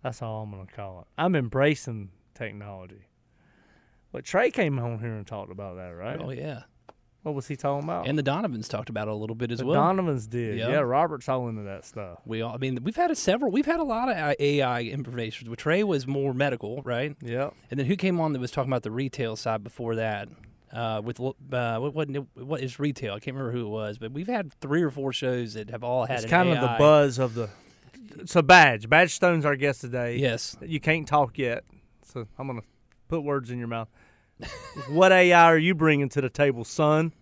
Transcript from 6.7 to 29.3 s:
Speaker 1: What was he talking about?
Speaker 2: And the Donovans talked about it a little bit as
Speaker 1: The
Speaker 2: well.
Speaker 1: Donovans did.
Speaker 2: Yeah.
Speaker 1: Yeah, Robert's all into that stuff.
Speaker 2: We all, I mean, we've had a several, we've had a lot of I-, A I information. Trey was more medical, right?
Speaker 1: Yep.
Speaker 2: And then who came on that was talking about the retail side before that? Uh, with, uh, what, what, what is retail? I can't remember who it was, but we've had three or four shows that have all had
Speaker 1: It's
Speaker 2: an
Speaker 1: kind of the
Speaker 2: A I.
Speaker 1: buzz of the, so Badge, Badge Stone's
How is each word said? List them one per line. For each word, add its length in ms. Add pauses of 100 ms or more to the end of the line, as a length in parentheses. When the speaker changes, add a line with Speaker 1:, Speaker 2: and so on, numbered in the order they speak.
Speaker 1:
What 120
was 140
he 80
talking 280
about? 240
Speaker 2:
And 100
the 40
Donovans 460
talked 220
about 180
it 40
a 20
little 220
bit 160
as 80
Speaker 1:
The 60
Speaker 2:
well. 140
Speaker 1:
Donovans 480
did. 300
Speaker 2:
Yeah. 120
Speaker 1:
Yeah, 100
Robert's 480
all 200
into 140
that 220
stuff. 420
Speaker 2:
We 160
all, 100
I 60
mean, 240
we've 140
had 140
a 40
several, 380
we've 140
had 140
a 40
lot 260
of 60
I-, 220
A 220
I 220
information. 760
Trey 260
was 240
more 280
medical, 480
right? 400
Speaker 1:
Yep. 320 (160)
Speaker 2:
And 100
then 60
who 100
came 240
on 140
that 60
was 100
talking 200
about 120
the 80
retail 460
side 280
before 320
that? 320 (440)
Uh, 320
with, 160
uh, 580
what, 160
what, 140 (260)
what 260
is 180
retail? 360
I 60
can't 160
remember 200
who 100
it 40
was, 280
but 140
we've 140
had 340
three 220
or 80
four 220
shows 420
that 160
have 140
all 220
had 100
Speaker 1:
It's 80
Speaker 2:
an 60
Speaker 1:
kind 180
of 120
the 60
Speaker 2:
A 80
I. 40
Speaker 1:
buzz 400
of 160
the, 160 (760)
so 180
Badge, 460
Badge 260
Stone's 300